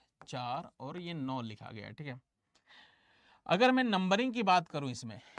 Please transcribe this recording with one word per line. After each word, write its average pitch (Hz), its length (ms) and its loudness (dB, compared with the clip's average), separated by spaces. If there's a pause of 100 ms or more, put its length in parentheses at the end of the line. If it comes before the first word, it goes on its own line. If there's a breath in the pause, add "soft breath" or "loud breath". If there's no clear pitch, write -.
(280)
चार 127 420 -6 (100)
और 143 200 -8
ये 175 140 -8
नौ 131 280 -4
लिखा 110 300 -10
गया 104 140 -12
है, 107 80 -12
ठीक 147 140 -12
है। 131 120 -10 (1300 loud breath)
अगर 240 240 6
मैं 254 120 4
नंबरिंग 208 500 2
की 233 100 0
बात 180 240 4
करूं 143 220 -4
इसमें, 113 300 -10 (200)